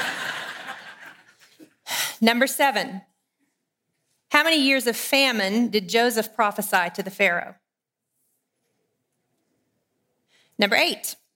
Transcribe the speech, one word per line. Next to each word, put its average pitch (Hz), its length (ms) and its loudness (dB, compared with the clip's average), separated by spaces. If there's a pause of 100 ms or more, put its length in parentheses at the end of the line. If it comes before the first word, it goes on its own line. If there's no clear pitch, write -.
(2250)
Number 240 260 4
seven, 214 560 0 (1300)
how 294 120 4
many 320 180 2
years 269 260 2
of 226 100 0
famine 233 720 0
did 196 200 -2
Joseph 220 460 0
prophesy 202 600 0
to 196 80 -6
the 185 80 -12
Pharaoh? 190 440 0 (3000)
Number 208 180 2
eight, - 400 0 (200)